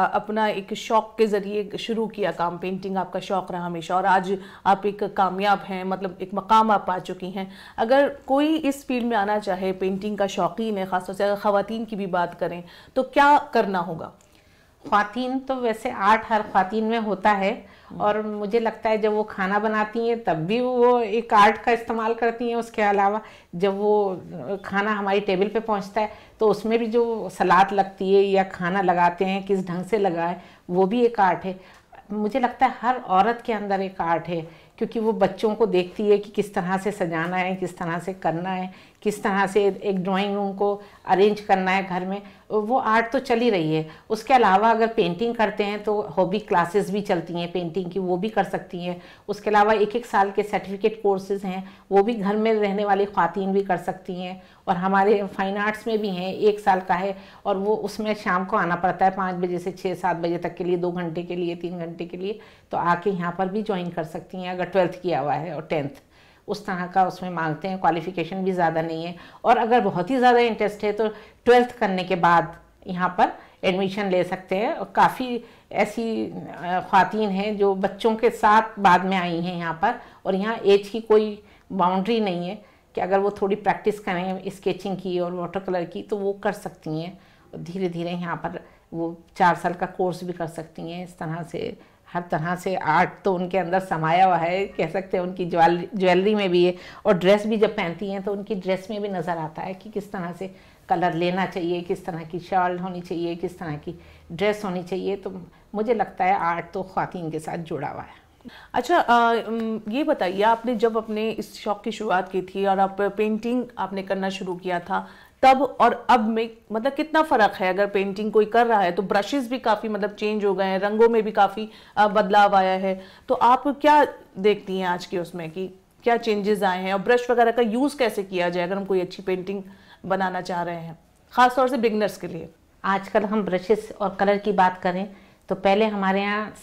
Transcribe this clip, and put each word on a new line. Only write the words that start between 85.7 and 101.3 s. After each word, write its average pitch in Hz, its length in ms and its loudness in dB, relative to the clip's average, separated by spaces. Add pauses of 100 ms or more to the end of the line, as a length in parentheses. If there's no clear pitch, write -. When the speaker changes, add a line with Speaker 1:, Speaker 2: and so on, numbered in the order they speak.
Speaker 2:
की 202 180 -10
तो 214 140 -6
वो 196 180 -2
कर 196 200 -4
सकती 160 460 -8
हैं। 180 180 -12 (380)
धीरे 170 320 -6
धीरे 170 220 -6
यहाँ 175 260 -6
पर 170 240 -8 (320)
वो 165 240 -6 (200)
चार 175 180 4
साल 175 200 -2
का 175 140 -6
कोर्स 180 360 -4
भी 175 80 -6
कर 165 160 -8
सकती 165 420 -14
हैं। 175 140 -10
इस 175 140 -18
तरह 165 240 -8
से - 340 -8 (320)
हर 175 220 -6
तरह 170 240 -2
से 185 220 -4
आर्ट 170 340 2 (140)
तो 196 100 2
उनके 180 240 -2
अंदर 180 220 0
समाया 175 460 2
हुआ 180 100 4
है, 175 320 0
कह 180 200 -4
सकते 190 280 -4
हैं 180 80 0
उनकी 185 220 -4
ज्वेल-, 170 380 4 (100)
ज्वेलरी 190 400 4
में 202 160 2
भी 175 140 6
है, 180 100 4 (320)
और 208 80 6
ड्रेस 202 320 4
भी 220 100 0
जब 208 200 2
पहनती 185 340 -6
हैं 196 120 -6
तो 202 100 -4
उनकी 202 240 -6
ड्रेस 185 340 -4
में 208 120 -6
भी 208 60 -4
नज़र 175 300 -4
आता 156 240 -8
है 190 120 -8
कि 214 160 -20
किस 196 220 -10
तरह 175 200 -8
से 185 180 -12 (380)
कलर 175 260 2
लेना 175 320 0